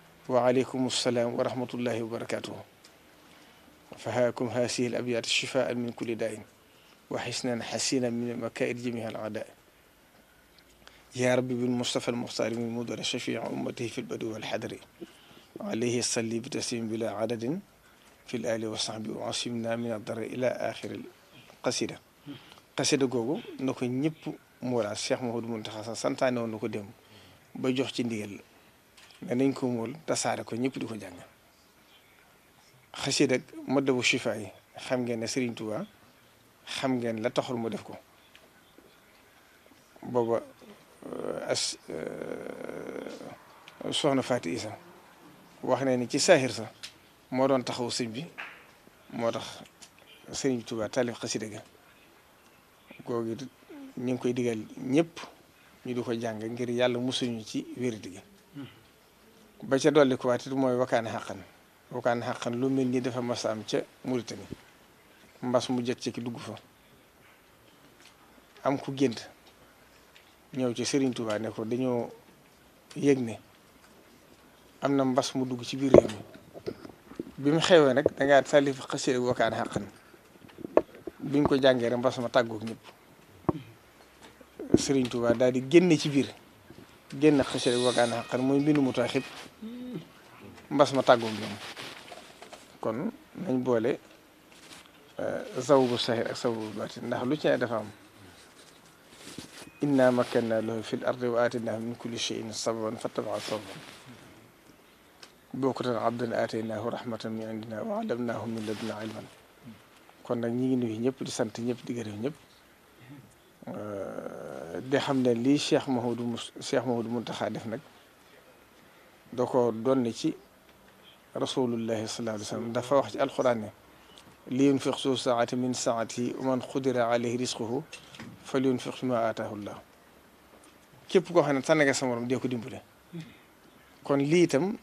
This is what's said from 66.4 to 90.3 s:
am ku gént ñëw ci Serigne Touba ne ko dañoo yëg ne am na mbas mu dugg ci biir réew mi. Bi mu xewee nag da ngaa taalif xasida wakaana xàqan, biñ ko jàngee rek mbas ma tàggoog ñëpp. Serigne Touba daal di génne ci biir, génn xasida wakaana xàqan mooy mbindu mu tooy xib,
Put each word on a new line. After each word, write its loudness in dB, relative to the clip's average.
am 2
ku -8
gént 0
ñëw 0
ci -2
Serigne 2
Touba -2
ne -4
ko -6
dañoo 0
yëg 4
ne -4
am 2
na 4
mbas 2
mu 0
dugg -4
ci -6
biir 0
réew 12
mi. -12
Bi 4
mu 6
xewee 10
nag 6
da 2
ngaa 10
taalif 4
xasida 0
wakaana 2
xàqan, -4
biñ 2
ko 4
jàngee 6
rek 2
mbas 2
ma -2
tàggoog 0
ñëpp. -8
Serigne 2
Touba 2
daal 4
di 0
génne 8
ci -2
biir, 2
génn 8
xasida 0
wakaana 2
xàqan -2
mooy 4
mbindu 4
mu 4
tooy 2
xib, 0